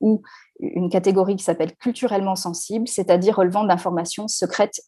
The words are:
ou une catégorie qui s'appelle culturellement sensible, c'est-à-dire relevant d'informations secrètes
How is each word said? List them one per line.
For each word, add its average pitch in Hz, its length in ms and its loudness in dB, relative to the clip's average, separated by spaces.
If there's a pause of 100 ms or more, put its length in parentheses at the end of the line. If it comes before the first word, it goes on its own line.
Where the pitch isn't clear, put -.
ou 214 200 2 (400)
une 175 300 -2
catégorie 190 460 2
qui 190 80 -10
s'appelle 165 320 -2
culturellement 202 600 -2
sensible, 196 500 -6
c'est-à-dire 190 500 2
relevant 190 280 2
d'informations 175 640 -2
secrètes - 600 -2